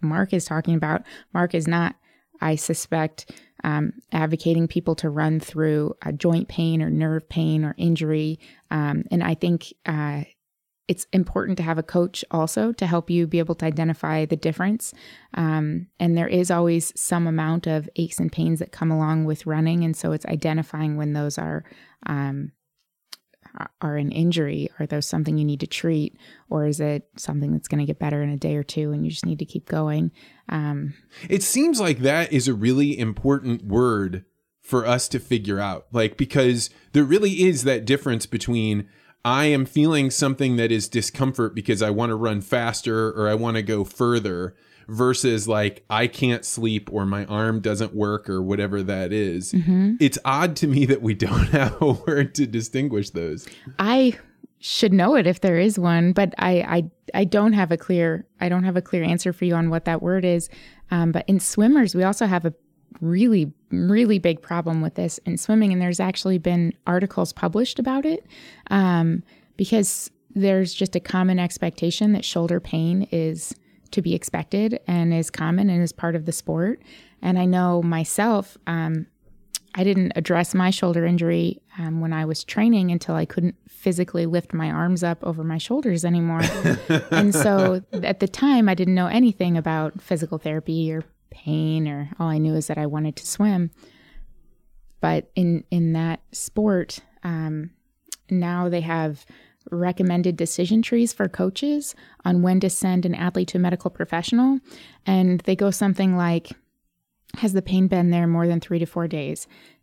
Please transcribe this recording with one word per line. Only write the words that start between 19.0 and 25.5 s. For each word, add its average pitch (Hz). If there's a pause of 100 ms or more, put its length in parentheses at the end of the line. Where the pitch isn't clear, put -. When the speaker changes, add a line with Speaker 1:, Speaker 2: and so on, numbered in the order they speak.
Speaker 1:
with 156
running. 160
And 160
so 165
it's 156
identifying 156
when 151
those 147
are, 156 (440)
um, 139 (1300)
are 147
an 143
injury. 160 (100)
Are 156
those 147
something 156
you 151
need 147